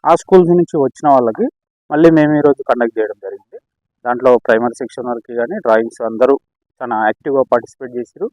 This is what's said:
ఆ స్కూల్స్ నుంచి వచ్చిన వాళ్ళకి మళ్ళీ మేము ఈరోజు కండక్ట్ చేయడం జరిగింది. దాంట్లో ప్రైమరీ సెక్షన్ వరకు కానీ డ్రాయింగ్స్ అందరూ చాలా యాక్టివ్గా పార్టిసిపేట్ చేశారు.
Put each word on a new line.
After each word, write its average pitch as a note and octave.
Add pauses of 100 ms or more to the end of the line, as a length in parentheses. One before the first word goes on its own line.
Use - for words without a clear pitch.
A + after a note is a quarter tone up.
ఆ D#3+
స్కూల్స్ F3+
నుంచి F3
వచ్చిన C#3
వాళ్ళకి C3 (420)
మళ్ళీ D#3+
మేము D3+
ఈరోజు C#3+
కండక్ట్ A#2+
చేయడం G#2
జరిగింది. - (460)
దాంట్లో B2
ప్రైమరీ A#2
సెక్షన్ B2
వరకు A#2+
కానీ A#2+
డ్రాయింగ్స్ A#2
అందరూ B2 (440)
చాలా A#2+
యాక్టివ్గా A#2
పార్టిసిపేట్ B2
చేశారు. C#3+